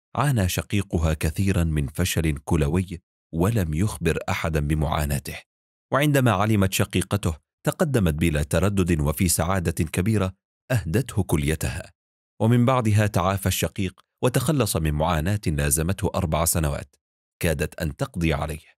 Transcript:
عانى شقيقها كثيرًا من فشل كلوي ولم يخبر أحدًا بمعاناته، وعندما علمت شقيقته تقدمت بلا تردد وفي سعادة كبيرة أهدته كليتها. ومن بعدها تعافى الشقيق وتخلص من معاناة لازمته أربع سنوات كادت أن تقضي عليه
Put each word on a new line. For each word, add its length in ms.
عانى 340
شقيقها 640
كثيرًا 500
من 240
فشل 580
كلوي 560
ولم 400
يخبر 460
أحدًا 300
بمعاناته، 800
وعندما 380
علمت 420
شقيقته 640
تقدمت 480
بلا 300
تردد 580
وفي 280
سعادة 420
كبيرة 640
أهدته 520
كليتها. 680
ومن 240
بعدها 420
تعافى 380
الشقيق 560
وتخلص 540
من 140
معاناة 560
لازمته 680
أربع 300
سنوات 500
كادت 400
أن 140
تقضي 380
عليه 320